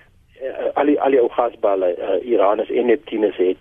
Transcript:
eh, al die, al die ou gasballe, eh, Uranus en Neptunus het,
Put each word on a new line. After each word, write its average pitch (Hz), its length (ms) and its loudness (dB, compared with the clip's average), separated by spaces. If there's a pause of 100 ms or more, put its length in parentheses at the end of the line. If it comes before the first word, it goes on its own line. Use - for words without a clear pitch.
(400)
eh, - 340 -6
al 143 100 0
die, 147 160 2
al 135 100 2
die 135 100 4
ou 117 100 2
gasballe, 98 640 0
eh, 95 380 -4
Uranus 104 380 2
en 123 160 0
Neptunus 107 500 0
het, 92 240 0